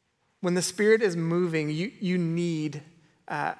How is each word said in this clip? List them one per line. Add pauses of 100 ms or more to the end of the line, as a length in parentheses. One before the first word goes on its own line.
(400)
when
the
Spirit
is
moving,
you,
you
need, (460)
uh,